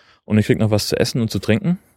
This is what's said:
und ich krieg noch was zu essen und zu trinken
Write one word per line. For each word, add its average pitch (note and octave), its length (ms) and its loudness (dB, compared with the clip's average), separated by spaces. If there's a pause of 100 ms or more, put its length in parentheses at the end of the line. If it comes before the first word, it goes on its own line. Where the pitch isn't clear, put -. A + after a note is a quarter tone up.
(240)
und G#2+ 140 2
ich G#2+ 80 2
krieg - 120 2
noch G#2+ 140 2
was G#2 160 0
zu - 100 -2
essen - 220 0
und A2+ 100 -2
zu - 80 -4
trinken E3 400 0 (180)